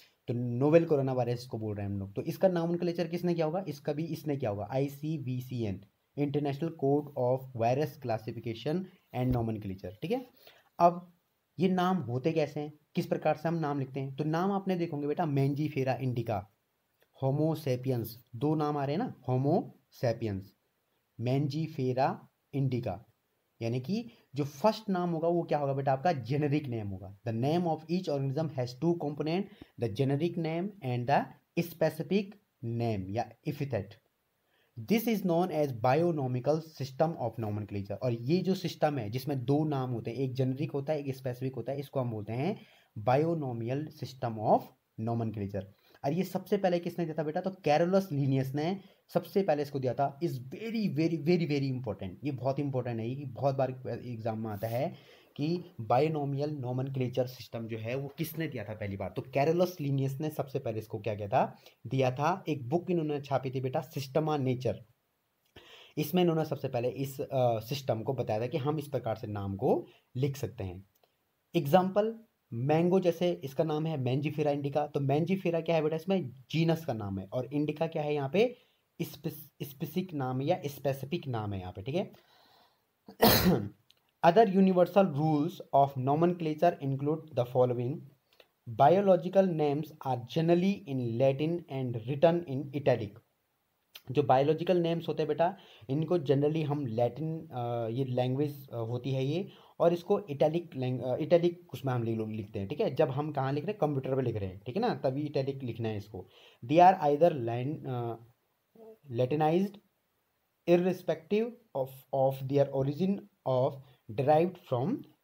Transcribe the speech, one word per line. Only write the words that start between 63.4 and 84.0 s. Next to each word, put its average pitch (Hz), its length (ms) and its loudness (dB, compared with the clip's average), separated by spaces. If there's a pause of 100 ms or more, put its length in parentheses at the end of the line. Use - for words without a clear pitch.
थी 131 100 -4
बेटा, 131 300 -4
Systema 151 480 0
Nature, 127 360 0 (1200)
इसमें 156 240 2
इन्होंने 160 240 4
सबसे 139 220 -6
पहले 123 220 0
इस, 139 320 -6
अ, 123 380 2
system 113 420 -4
को 120 120 -2
बताया 113 260 -2
था 123 80 -2
कि 160 100 -4
हम 151 220 -2
इस 139 80 -8
प्रकार 113 280 -4
से 110 120 -10
नाम 101 280 -4
को 156 320 2 (280)
लिख 135 220 -2
सकते - 260 -8
हैं। 95 220 -10 (720)
Example 185 640 2 (340)
मैंगो 156 460 4
जैसे 175 320 2
इसका 165 320 -2
नाम 156 220 0
है 160 120 -2
Mangifera 147 580 0
indica, 143 220 -2
तो 147 220 0
Mangifera 165 640 2
क्या 165 100 2
है 160 60 4
बेटा, 156 140 0
इसमें 165 360 0 (200)
जीनस 160 340 2
का 131 80 -2
नाम 101 260 -4
है, 95 60 -8
और 127 280 -4
इंडिका 151 340 0
क्या 156 160 -4
है 147 100 0
यहाँ 139 200 -2
पे, 233 220 2 (460)
स्पेस-, - 680 -10
स्पेसिफिक 175 440 -6
नाम 131 280 -2
है 143 60 -2
या 180 180 2
स्पेसिफिक 143 640 -4
नाम 107 260 -4
है 98 60 -4
यहाँ 90 140 -6
पे, 98 80 -10
ठीक 135 140 -6
है। 190 160 -4 (960)
<clears throat> 135 600 6 (560)